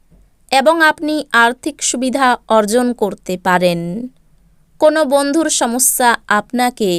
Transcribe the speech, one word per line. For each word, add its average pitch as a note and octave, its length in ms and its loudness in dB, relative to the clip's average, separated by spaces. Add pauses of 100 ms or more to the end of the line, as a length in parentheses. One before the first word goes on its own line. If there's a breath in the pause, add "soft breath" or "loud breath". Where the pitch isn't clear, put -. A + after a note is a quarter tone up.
(500)
এবং C#4 320 2
আপনি D4+ 320 0 (180)
আর্থিক A#3 500 0
সুবিধা C4 440 -2 (220)
অর্জন A3 440 2
করতে G3 420 -6 (100)
পারেন। F3+ 360 0 (1000)
কোনো D#4 240 4
বন্ধুর C#4+ 460 0
সমস্যা B3 580 0 (200)
আপনাকে A3+ 680 -2